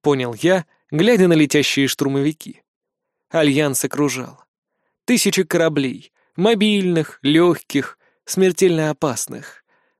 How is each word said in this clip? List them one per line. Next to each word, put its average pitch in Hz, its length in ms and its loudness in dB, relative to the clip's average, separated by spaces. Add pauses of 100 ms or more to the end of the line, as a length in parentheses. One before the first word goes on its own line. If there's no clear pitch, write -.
понял 127 320 0
я, 175 320 0 (240)
глядя 185 360 4
на 175 60 4
летящие 143 540 2
штурмовики. 139 760 -4 (680)
Альянс 147 520 0
окружал. 131 600 -6 (600)
Тысячи 202 380 0
кораблей, 156 680 -2 (240)
мобильных, 196 880 0
лёгких, 156 760 0 (280)
смертельно 175 640 0
опасных. - 720 -8 (360)